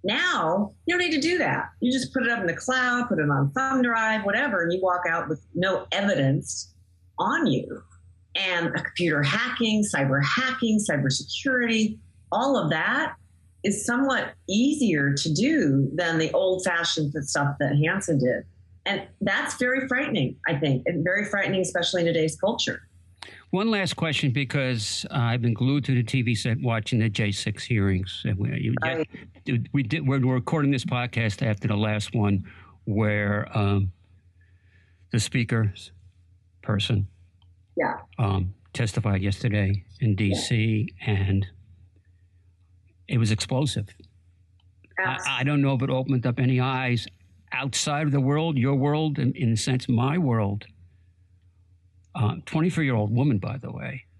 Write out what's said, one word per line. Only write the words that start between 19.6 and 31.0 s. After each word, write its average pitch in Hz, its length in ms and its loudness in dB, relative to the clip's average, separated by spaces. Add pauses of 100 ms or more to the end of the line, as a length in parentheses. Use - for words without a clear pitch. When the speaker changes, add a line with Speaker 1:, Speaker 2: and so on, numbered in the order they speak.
Speaker 1:
frightening, 254 480 0 (140)
I 160 60 0
think, 151 320 0
and 165 180 0
very 190 180 0
frightening, 196 380 0
especially 180 400 0
in 170 60 2
today's 160 280 2
culture. - 460 -2 (680)
Speaker 2:
One 208 200 2
last 196 240 0
question, 151 360 0
because, 127 800 -2
uh, - 60 -10
I've 117 240 2
been 117 120 2
glued 135 320 2
to 135 100 0
the 123 80 2
T 123 200 0
V 117 120 2
set 113 260 -2
watching 113 380 0
the 113 80 4
J 104 240 0
six - 320 -4
hearings. 95 640 0
And 101 120 0
we, 110 120 -2 (100)
you 113 220 0
Speaker 1:
Right. 160 260 -2 (380)
Speaker 2:
get, 123 160 0 (100)
we 139 120 2
did, 147 220 -2
we're, 135 200 2
we're 127 80 4
recording 143 380 2
this 135 120 0
podcast 120 640 -2